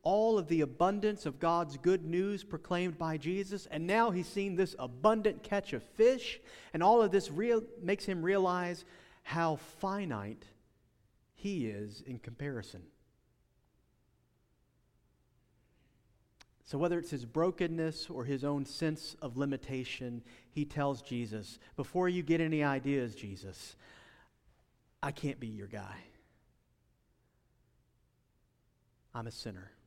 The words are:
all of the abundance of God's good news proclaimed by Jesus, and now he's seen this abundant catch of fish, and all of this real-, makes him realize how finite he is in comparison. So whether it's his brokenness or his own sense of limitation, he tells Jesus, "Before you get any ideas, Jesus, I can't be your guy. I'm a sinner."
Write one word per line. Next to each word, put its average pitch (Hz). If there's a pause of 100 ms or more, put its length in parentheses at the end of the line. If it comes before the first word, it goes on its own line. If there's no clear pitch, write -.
all 214
of 165
the 160
abundance 196
of 135
God's 170
good 175
news 185
proclaimed 180
by 160
Jesus, 190
and 160
now 220
he's 180
seen 196
this 180
abundant 175
catch 202
of 127
fish, - (320)
and 160
all 220
of 196
this 190
real-, 220 (120)
makes 190
him 180
realize 180 (400)
how 160
finite 156 (880)
he 185
is 104
in 123
comparison. 117 (3750)
So -
whether 170
it's 170
his 131
brokenness 165
or 131
his 135
own 143
sense -
of 123
limitation, 131 (260)
he 147
tells 143
Jesus, 110 (160)
"Before 180
you 180
get 160
any 160
ideas, 135
Jesus, 98 (1300)
I 143
can't 143
be 120
your 101
guy. 101 (3000)
I'm 117
a 113
sinner." 95 (120)